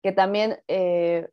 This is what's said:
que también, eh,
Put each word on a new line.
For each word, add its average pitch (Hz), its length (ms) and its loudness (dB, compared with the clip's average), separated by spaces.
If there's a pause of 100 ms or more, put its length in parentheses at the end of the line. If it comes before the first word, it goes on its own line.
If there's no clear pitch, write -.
que 190 60 0
también, 202 560 0
eh, 170 640 0